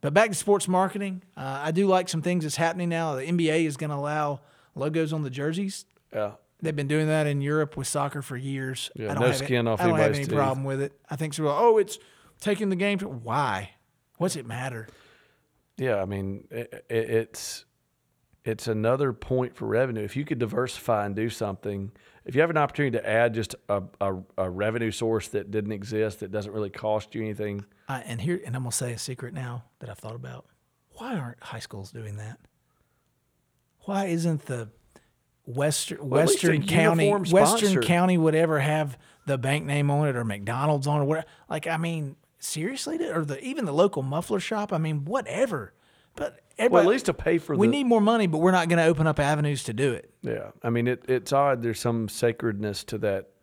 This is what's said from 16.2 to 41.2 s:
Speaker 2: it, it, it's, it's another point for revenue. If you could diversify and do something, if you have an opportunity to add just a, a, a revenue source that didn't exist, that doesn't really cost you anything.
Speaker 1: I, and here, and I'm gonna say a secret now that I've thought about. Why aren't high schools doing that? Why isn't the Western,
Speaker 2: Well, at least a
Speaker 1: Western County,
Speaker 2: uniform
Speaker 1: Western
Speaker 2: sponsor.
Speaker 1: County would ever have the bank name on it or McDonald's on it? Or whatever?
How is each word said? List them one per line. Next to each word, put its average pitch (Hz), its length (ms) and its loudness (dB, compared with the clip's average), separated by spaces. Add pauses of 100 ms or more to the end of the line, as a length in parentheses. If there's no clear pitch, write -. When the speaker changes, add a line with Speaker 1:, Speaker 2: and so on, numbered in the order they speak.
Speaker 2:
it, - 400 -12
it, 113 200 0
it's, - 540 -4 (800)
it's 110 220 -4
another 120 460 0
point 127 420 -2
for - 120 -8
revenue. 110 360 0
If 104 140 -6
you 143 80 -2
could 147 160 -4
diversify 110 680 -2
and 101 80 -4
do 110 160 -2
something, 101 640 -6 (320)
if - 100 -12
you 139 60 4
have 165 100 4
an 160 60 0
opportunity 143 420 0
to - 100 -4
add 113 260 4
just 110 200 -4 (140)
a, 101 160 0 (160)
a, 98 160 0 (200)
a 92 140 -2
revenue 110 400 0
source 113 380 0
that 101 240 -4
didn't 107 180 -2
exist, 107 500 -2
that 95 120 -10
doesn't 104 200 -6
really 104 180 -4
cost 107 440 -4
you 113 80 -4
anything. 104 440 -6 (220)
Speaker 1:
I, 131 120 -6
and 117 200 -8
here, 175 240 -2
and 120 120 -6
I'm 131 60 -6
gonna 120 100 -6
say 123 200 -4
a 110 60 -10
secret 123 340 -10
now 123 300 -10 (160)
that 127 100 -14
I've 101 120 -14
thought 110 160 -12
about. 127 300 -14 (480)
Why 240 220 -8
aren't 123 240 -8
high 120 200 -12
schools 98 320 -14
doing 107 240 -12
that? 107 240 -12 (1400)
Why 196 240 -2
isn't 170 400 0
the 113 240 -6 (760)
Western, 147 600 -2
Speaker 2:
Well, 135 140 4
at 165 80 6
least - 160 4
a 170 40 6
Speaker 1:
Western 156 180 4
County, 165 400 6
Speaker 2:
uniform 190 260 2
Speaker 1:
Western 208 380 6
Speaker 2:
sponsor. 185 100 4
Speaker 1:
County 175 380 4
would 160 160 4
ever 160 260 4
have 151 380 0 (260)
the 139 140 0
bank 139 260 0
name 143 260 2
on 147 160 2
it 139 80 0
or 120 80 -2
McDonald's 120 640 -2
on 147 140 2
it? 143 40 2
Or - 20 0
whatever? 156 200 -2 (220)